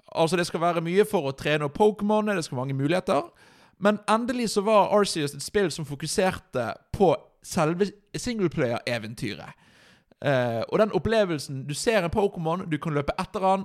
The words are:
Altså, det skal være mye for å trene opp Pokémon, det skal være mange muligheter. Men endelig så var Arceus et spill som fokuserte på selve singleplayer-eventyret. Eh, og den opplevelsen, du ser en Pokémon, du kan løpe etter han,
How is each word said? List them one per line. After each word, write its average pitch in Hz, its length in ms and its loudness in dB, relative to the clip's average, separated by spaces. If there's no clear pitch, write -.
Altså, 165 240 2
det 175 100 0
skal 175 140 -6
være 170 200 0
mye 175 260 2
for 180 220 0
å 135 80 -2
trene 151 280 0
opp 139 140 -6
Pokémon, 214 560 2
det 165 100 -2
skal - 140 -8
være 127 80 -4
mange 139 120 -4
muligheter. 156 440 0
Men 208 180 2
endelig 233 420 0
så 208 100 0
var 202 320 4
Arceus 175 420 2
et 139 80 -12
spill 196 280 0
som 151 160 -6
fokuserte 143 880 -2
på 170 240 4
selve 175 440 0
singleplayer-eventyret. 120 1400 -4
Eh, 123 440 0
og 165 120 2
den 220 120 4
opplevelsen, 165 720 0
du 143 80 -6
ser 220 280 2
en 170 80 -2
Pokémon, 185 560 0
du 156 120 -2
kan 160 160 -4
løpe 143 240 -2
etter 185 220 -6
han, 190 240 2